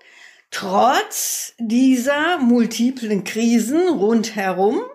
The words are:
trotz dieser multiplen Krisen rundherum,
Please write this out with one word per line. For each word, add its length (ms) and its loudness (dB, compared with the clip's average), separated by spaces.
trotz 1080 -2
dieser 800 2
multiplen 840 0
Krisen 640 0
rundherum, 920 0